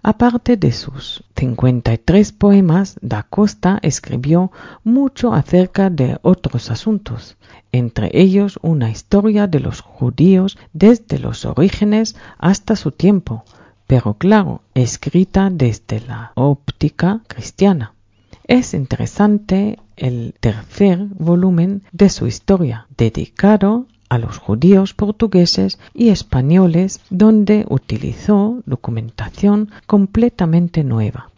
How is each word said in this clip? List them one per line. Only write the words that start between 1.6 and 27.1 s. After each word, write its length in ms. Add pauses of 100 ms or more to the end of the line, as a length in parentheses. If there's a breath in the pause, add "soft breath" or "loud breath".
y 60
tres 340
poemas, 720
Da 260
Costa 540
escribió 720 (320 loud breath)
mucho 500
acerca 560
de 320
otros 480
asuntos, 680 (360 soft breath)
entre 400
ellos 500
una 280
historia 560
de 140
los 200
judíos 760 (160 soft breath)
desde 460
los 260
orígenes 680 (240 loud breath)
hasta 380
su 160
tiempo, 520 (420 soft breath)
pero 280
claro, 480 (120)
escrita 760
desde 500
la 340
óptica 920
cristiana. 680 (500 soft breath)
Es 300
interesante 1040 (180)
el 440
tercer 680 (120)
volumen 640 (100)
de 160
su 180
historia, 600 (100)
dedicado 920 (220)
a 100
los 200
judíos 540
portugueses 840 (160 soft breath)
y 140
españoles, 920 (100)